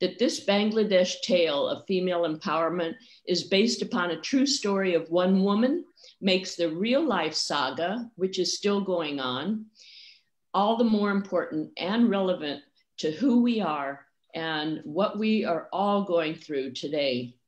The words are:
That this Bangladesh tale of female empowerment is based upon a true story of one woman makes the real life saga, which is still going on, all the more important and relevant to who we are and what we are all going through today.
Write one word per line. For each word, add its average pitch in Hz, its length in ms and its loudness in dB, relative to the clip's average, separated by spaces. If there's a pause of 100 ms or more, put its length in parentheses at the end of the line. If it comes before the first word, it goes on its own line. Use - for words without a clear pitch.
That 180 180 -2
this - 260 0
Bangladesh 202 760 2
tale 160 480 2
of 147 180 -6
female 180 360 0
empowerment 165 720 -2 (300)
is 170 200 0
based 208 360 2
upon 175 300 -2
a 160 80 -4
true 269 260 2
story 196 500 0
of 160 140 0
one 185 340 4
woman 233 420 2 (340)
makes 185 380 0
the 170 120 0
real 233 360 0
life 170 300 0
saga, 160 840 -2
which 185 200 -2
is 175 200 -2
still 202 240 0
going 165 400 -2
on, 139 440 -4 (880)
all 202 220 4
the 240 80 2
more 208 260 4
important 175 680 -2
and 214 320 2
relevant 175 520 -2 (340)
to 156 160 -2
who 240 300 2
we 233 180 2
are 147 460 -4 (300)
and 156 480 -4
what 190 340 -2
we 220 260 2
are 170 300 -2
all 202 300 2
going 165 320 0
through 139 360 -6
today. 131 640 -4 (120)